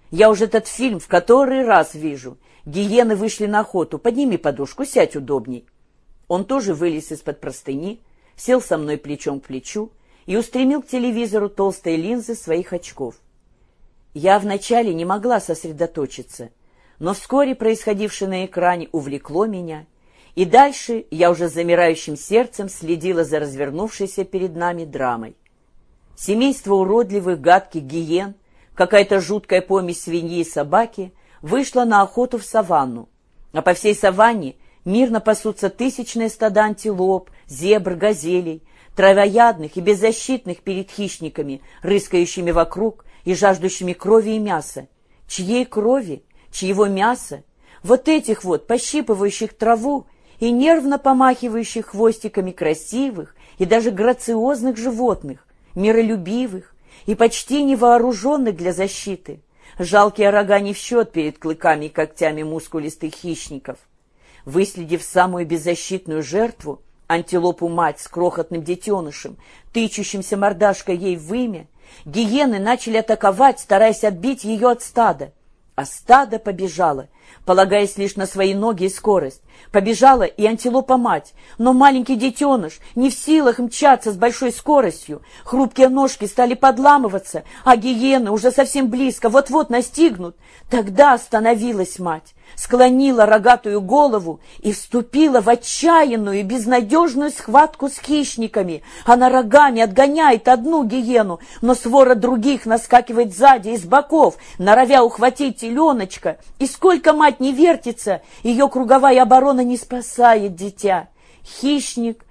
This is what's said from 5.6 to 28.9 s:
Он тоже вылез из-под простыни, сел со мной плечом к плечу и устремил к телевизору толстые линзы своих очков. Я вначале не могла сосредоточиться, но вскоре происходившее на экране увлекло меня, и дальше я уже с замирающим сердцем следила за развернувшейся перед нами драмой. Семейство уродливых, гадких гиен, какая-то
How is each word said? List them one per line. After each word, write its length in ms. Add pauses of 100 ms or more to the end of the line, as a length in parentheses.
Он 160
тоже 300
вылез 360
из-под 300
простыни, 600 (360)
сел 240
со 180
мной 200
плечом 420
к 60
плечу 440 (360)
и 100
устремил 460
к 40
телевизору 600
толстые 480
линзы 400
своих 360
очков. 440 (1000)
Я 240
вначале 560
не 100
могла 360
сосредоточиться, 1120 (500)
но 140
вскоре 420
происходившее 720
на 180
экране 460
увлекло 540
меня, 400 (500)
и 80
дальше 680
я 220
уже 160
с 60
замирающим 600
сердцем 520
следила 560
за 160
развернувшейся 840
перед 300
нами 300
драмой. 520 (800)
Семейство 580
уродливых, 680
гадких 420
гиен, 520 (400)
какая-то 460